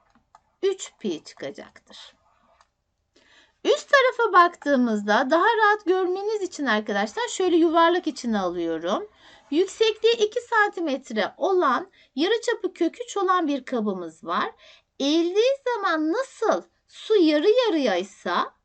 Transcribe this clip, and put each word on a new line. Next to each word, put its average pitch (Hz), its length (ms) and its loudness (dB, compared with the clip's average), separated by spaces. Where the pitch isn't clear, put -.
üç 381 360 -4
pi 170 240 -6
çıkacaktır. - 760 -18
Üst 539 280 0
tarafa 494 420 4
baktığımızda 247 960 2
daha 330 160 4
rahat 427 400 2
görmeniz 381 560 -2
için 302 240 -8
arkadaşlar 214 600 -2
şöyle 370 280 0
yuvarlak 339 520 2
içine 233 320 -4
alıyorum. 175 720 -4
Yüksekliği 427 600 0
iki 427 280 -2
santimetre 320 960 -2
olan, 320 540 0
yarıçapı 440 580 -2
kök - 280 -4
üç - 160 -10
olan 370 300 0
bir 277 180 -4
kabımız 190 580 -6
var. 208 280 -4
Eğildiği 349 680 0
zaman 359 460 -2
nasıl 427 500 -2
su - 280 -2
yarı 311 340 4
yarıyaysa 262 1040 0